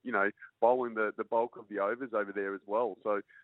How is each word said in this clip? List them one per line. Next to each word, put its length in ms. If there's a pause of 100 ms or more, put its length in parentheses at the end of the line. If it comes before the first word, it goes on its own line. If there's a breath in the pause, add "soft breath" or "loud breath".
you 80
know, 180 (300 loud breath)
bowling 340
the, 240
the 60
bulk 340
of 100
the 120
overs 340
over 180
there 220
as 120
well. 360
So, 180 (240 soft breath)